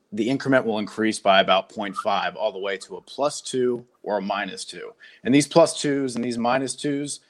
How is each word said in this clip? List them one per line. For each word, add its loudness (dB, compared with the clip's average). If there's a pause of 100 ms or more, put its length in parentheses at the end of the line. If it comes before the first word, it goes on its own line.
(120)
the 0
increment 2
will 0
increase -2
by 6
about 2
point -8
five -2
all -2
the -10
way -4
to -14
a -14
plus -6
two -2 (180)
or -2
a -2
minus -6
two. -14 (320)
And 4
these 6
plus 4
twos -2
and -2
these -4
minus 0
twos -4